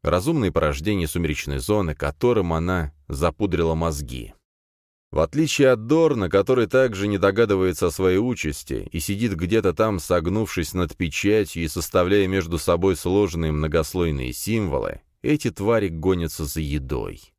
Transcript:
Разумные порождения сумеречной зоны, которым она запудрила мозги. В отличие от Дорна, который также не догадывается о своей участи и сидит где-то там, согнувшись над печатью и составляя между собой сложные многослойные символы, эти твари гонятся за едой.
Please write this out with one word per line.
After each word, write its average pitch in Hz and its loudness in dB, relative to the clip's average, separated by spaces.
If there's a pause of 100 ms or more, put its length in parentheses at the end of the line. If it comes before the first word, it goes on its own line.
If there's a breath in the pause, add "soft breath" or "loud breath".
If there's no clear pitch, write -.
Разумные 95 2
порождения 80 0
сумеречной 76 -2
зоны, 90 0
которым 90 0
она 82 -2 (140)
запудрила 82 0
мозги. 71 -4 (760)
В - -2
отличие 139 2
от 113 2
Дорна, 143 2
который 104 4
также 110 2
не 104 0
догадывается 95 2
о 85 2
своей 92 2
участи 78 -4
и 82 -6
сидит 101 -2
где-то 90 2
там, 107 0
согнувшись 90 -2
над 87 -2
печатью 95 0
и 80 -2
составляя 92 2
между 87 -2
собой 90 2
сложные 85 0
многослойные 76 -2
символы, 69 -4 (200)
эти 147 0
твари 104 0
гонятся 82 -2
за 76 -6
едой. 67 -6